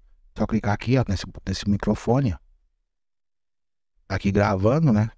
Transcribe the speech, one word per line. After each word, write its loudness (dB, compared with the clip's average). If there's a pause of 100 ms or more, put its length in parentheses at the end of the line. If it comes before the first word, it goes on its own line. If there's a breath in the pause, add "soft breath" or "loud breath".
(360)
só -2
clicar -2
aqui, 0
ó, 0
nesse, -4 (220)
nesse -4
microfone, 0
ó. -10 (1700)
Tá -4
aqui -2
gravando, 2
né? 2